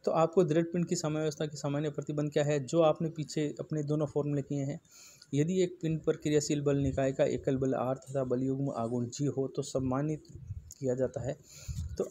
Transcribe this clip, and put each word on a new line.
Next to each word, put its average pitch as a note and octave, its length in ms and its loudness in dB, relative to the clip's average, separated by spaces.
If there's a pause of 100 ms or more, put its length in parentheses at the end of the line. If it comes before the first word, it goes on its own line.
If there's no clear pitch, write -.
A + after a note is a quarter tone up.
तो G3+ 60 2
आपको E3 320 4
दृढ़ D#3+ 200 4
पिंड E3+ 240 0
की F3+ 80 0
साम्य D#3 260 -2
अवस्था D#3 240 -2
की D3 120 -8
सामान्य D3 320 -2
प्रतिबंध D3 420 -2
क्या D3 120 2
है, D3 220 2
जो E3 160 2
आपने D#3 280 4
पीछे D3+ 500 -4
अपने D3+ 240 -4
दोनों D3+ 220 0
formula D3 360 0
किए C#3 220 -4
हैं। C#3+ 160 -4 (540)
यदि E3+ 300 2
एक F3 180 -2
पिंड D#3+ 220 0
पर D#3 120 2
क्रियाशील D3+ 460 2
बल C#3+ 160 2
निकाय C3+ 340 2
का C#3+ 120 2
एकल C3 340 0
बल C3+ 160 0
आर B2+ 220 0
तथा C3+ 280 -4
बल B2+ 200 0
युग्म C3+ 280 0
आघूर्ण A#2+ 380 -2
जी C#3+ 160 -4
हो C3+ 220 0
तो C#3 140 -6
सम्मानित C#3 600 -2 (560)
किया B2+ 160 0
जाता B2 260 -2
है। C3+ 160 -4 (600)
तो - 140 -2